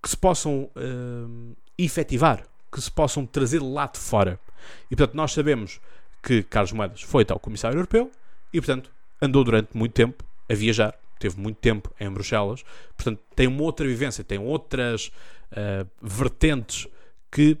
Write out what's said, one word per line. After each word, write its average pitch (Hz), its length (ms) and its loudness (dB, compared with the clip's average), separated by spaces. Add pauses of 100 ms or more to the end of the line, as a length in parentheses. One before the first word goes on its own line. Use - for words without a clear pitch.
que - 80 -6
se - 80 -2
possam, 147 580 2
hum, 120 760 -8 (240)
efetivar, 151 680 2 (260)
que - 80 -6
se - 120 -6
possam 147 340 0
trazer 139 360 0
lá 139 260 -2
de - 120 -12
fora. 95 400 2 (500)
E, 120 60 -2
portanto, 139 200 4
nós 156 180 -2
sabemos 143 480 0 (420)
que 113 200 4
Carlos 101 280 2
Moedas 107 300 -4
foi 127 240 6
tal - 140 -2
comissário 117 380 -2
europeu 226 340 2 (420)
e, 170 60 2
portanto, 131 320 -2 (300)
andou 135 220 6
durante 113 320 4
muito 113 180 0
tempo 120 300 4 (260)
a 113 40 2
viajar, 107 440 2 (220)
teve 95 200 -2
muito 104 180 -6
tempo 110 420 2
em 101 100 -4
Bruxelas, 101 540 -2 (320)
portanto, 110 240 -2 (160)
tem 131 120 6
uma 139 160 0
outra 160 240 0
vivência, 123 360 -2
tem 101 140 -4
outras, 123 760 -2 (400)
eh, 98 340 -2 (160)
vertentes 127 840 0 (440)
que 151 280 6